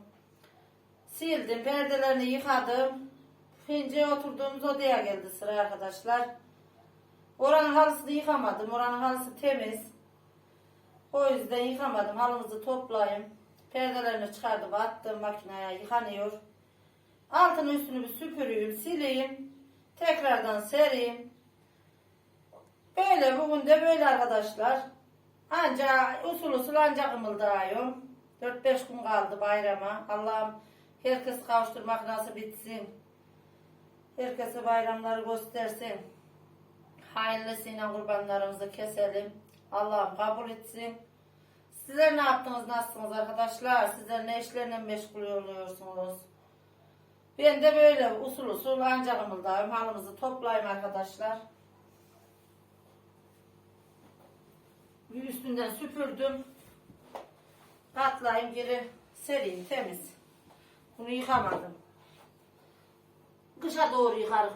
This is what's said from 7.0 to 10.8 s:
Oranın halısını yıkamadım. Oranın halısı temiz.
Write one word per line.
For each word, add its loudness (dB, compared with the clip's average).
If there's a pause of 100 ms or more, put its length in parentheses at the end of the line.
Oranın 6
halısını 4
yıkamadım. 0
Oranın 0
halısı -2
temiz. 0 (1300)